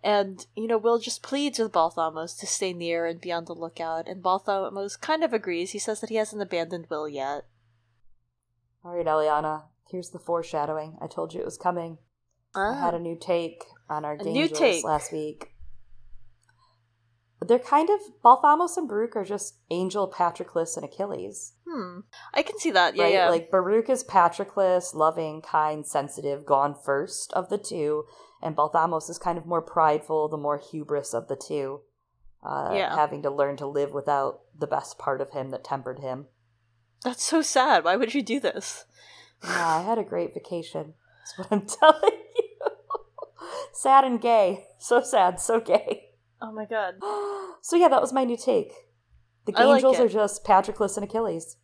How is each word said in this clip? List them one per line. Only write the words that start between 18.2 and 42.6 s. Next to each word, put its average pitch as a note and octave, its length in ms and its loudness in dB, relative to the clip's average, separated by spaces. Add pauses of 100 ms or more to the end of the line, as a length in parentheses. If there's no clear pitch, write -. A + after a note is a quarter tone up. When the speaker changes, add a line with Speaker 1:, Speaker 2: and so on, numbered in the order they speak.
Speaker 2:
Balthamos D4+ 540 8
and E4+ 100 -4
Baruch A3 300 -4
are G3+ 80 -2
just G3 300 -8 (160)
Angel, F#3 400 -2
Patroclus, E3 680 -2
and D3 80 -8
Achilles. G3 680 -10 (120)
Speaker 1:
Hmm. G3 340 -10 (340)
I D4 80 2
can G#4+ 160 -8
see E4+ 120 -2
that, F3 260 2
yeah, F3+ 80 2
Speaker 2:
Right? - 100 4
Speaker 1:
yeah. F3+ 160 4
Speaker 2:
Like, E3 200 0
Baruch G3 380 2
is B3+ 160 0
Patroclus, F#3 880 2
loving, D#3 460 0
kind, D3+ 460 -2
sensitive, C#3+ 580 -4
gone C#3+ 300 2
first - 580 -4
of F3 160 -4
the G#3 80 -4
two, D3+ 480 -4 (380)
and D#3+ 120 -6
Balthamos D#3+ 540 0
is E3 100 -12
kind F3 200 -4
of D#3+ 80 -12
more E3+ 160 -2
prideful, D#3 680 2
the D#3 80 -6
more D3 220 -2
hubris D3 560 -6
of A#2 140 -4
the C3+ 80 -4
two, C#3 440 -8 (640)
uh, C#3 320 -4
Speaker 1:
Yeah. F3+ 200 -2
Speaker 2:
having D3 280 0
to C#3+ 80 -2
learn C#3 260 0
to C#3+ 100 -8
live C#3+ 280 -2
without C#3 460 -2 (160)
the D3+ 100 -6
best C#3+ 320 -4
part C#3 240 -4
of C3+ 80 -8
him C3+ 200 -8
that - 140 -10
tempered C3 360 -8
him. C3 260 -8 (760)
Speaker 1:
That's B3 220 -4
so D#4+ 160 2
sad. B3+ 440 4
Why F3+ 120 4
would A#3 180 0
you C#4+ 80 2
do A3 160 -2
this? - 460 -6 (580)
Speaker 2:
Yeah, E3 360 0
I - 20 0
had G#3+ 160 -2
a G#3 80 -2
great F3 300 -4
vacation. D#3+ 580 -10 (280)
That's - 180 -16
what F#3 120 -10
I'm G3+ 160 0
<laughs> - 0 -
telling - 520 6 (180)
you. - 220 -4 (1120)